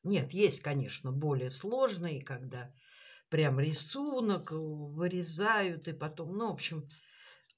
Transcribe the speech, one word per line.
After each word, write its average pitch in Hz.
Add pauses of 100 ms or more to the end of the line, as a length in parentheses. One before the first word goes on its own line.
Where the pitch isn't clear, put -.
Нет, 170
есть, 190
конечно, 139
более 135
сложные, 185
когда 123 (580)
прям 147
рисунок, 226
э, 160
вырезают 165
и 165
потом... 160
Ну, 226
в 185
общем. 151 (720)